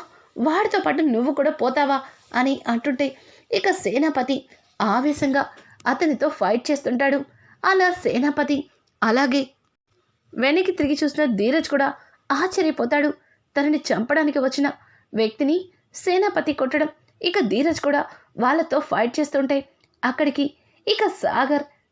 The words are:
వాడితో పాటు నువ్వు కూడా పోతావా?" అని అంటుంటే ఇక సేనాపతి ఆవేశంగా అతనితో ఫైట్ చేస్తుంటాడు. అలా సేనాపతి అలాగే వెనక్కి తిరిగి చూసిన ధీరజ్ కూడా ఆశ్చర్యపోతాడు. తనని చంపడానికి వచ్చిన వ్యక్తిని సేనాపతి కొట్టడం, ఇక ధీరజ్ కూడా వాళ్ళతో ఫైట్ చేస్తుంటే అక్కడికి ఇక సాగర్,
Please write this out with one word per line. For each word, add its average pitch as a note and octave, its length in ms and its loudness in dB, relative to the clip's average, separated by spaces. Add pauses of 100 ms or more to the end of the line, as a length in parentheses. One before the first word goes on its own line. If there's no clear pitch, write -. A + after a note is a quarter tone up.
(380)
వాడితో F#4 420 0
పాటు D4+ 220 0
నువ్వు C4 320 2
కూడా C#4+ 180 2
పోతావా?" C#4+ 500 0 (340)
అని C4+ 320 0
అంటుంటే C4 500 -2 (340)
ఇక G4 200 2
సేనాపతి C4+ 800 -2 (320)
ఆవేశంగా C4+ 680 0 (380)
అతనితో C#4+ 420 0
ఫైట్ A#3+ 420 -2
చేస్తుంటాడు. C#4 540 0 (400)
అలా F#4 260 4
సేనాపతి C#4+ 800 -2 (340)
అలాగే C4 460 2 (840)
వెనక్కి D#4+ 380 0
తిరిగి D4 320 0
చూసిన D4+ 220 0
ధీరజ్ A#3+ 440 0
కూడా C#4 240 0 (380)
ఆశ్చర్యపోతాడు. D4 840 0 (460)
తనని D4 180 2
చంపడానికి C#4+ 600 0
వచ్చిన C4+ 320 0 (420)
వ్యక్తిని C#4 560 0 (240)
సేనాపతి F4+ 600 0
కొట్టడం, D4 340 0 (340)
ఇక F4+ 180 0
ధీరజ్ C#4 420 0
కూడా C#4+ 240 0 (320)
వాళ్ళతో C#4+ 420 0
ఫైట్ A#3+ 400 -2
చేస్తుంటే C#4 500 -2 (340)
అక్కడికి C#4 500 -2 (340)
ఇక G#4+ 200 2
సాగర్, C#4+ 560 -2 (280)